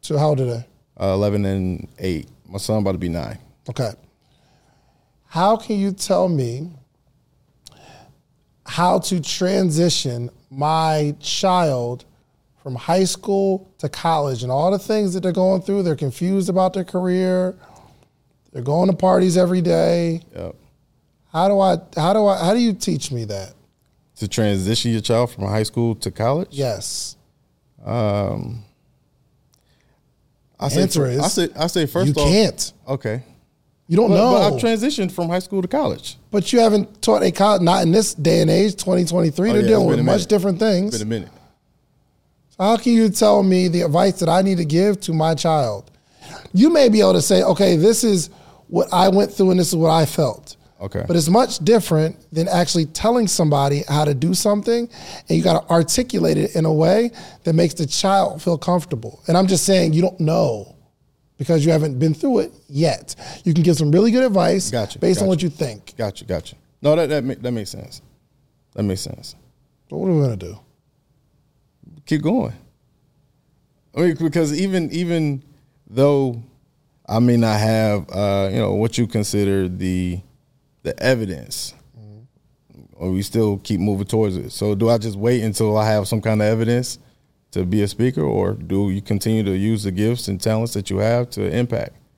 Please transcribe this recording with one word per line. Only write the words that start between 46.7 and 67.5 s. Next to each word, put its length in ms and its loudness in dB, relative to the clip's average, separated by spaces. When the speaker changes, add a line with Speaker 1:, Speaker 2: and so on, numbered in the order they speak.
Speaker 1:
may 180 6
be 120 4
able 140 6
to 80 4
say, 200 4
"Okay, 340 4
this 280 4
is 260 0
what 240 -2
I 160 4
went 240 2
through 180 2
and 100 4
this 80 2
is 80 -2
what 140 2
I 160 4
felt." 500 -4
Speaker 2:
Okay. 260 -6
Speaker 1:
But 80 -2
it's 140 2
much 320 2
different 560 2
than 160 -2
actually 380 0
telling 420 0
somebody 600 0
how 160 2
to 100 0
do 180 0
something, 560 0
and 100 2
you 60 0
gotta 240 2
articulate 720 0
it 180 -2
in 80 0
a 80 2
way 380 2
that 80 0
makes 220 2
the 120 -4
child 540 0
feel 180 0
comfortable. 680 -4
And 80 4
I'm 120 4
just 160 2
saying 280 4
you 100 2
don't 160 -2
know 560 -2
because 260 0
you 80 2
haven't 280 0
been 140 2
through 260 0
it 120 -6
yet. 460 -2
You 100 2
can 80 4
give 140 4
some 160 0
really 180 4
good 140 2
advice 480 0
Speaker 2:
Gotcha, 260 -6
Speaker 1:
based 220 0
on 60 0
Speaker 2:
gotcha. 20 2
Speaker 1:
what 140 0
you 80 -2
think. 460 -10
Speaker 2:
Gotcha, 280 -8
gotcha. 320 -8
No, 140 4
that, 120 0
that 160 -2
ma-, 160 -4
that 120 -4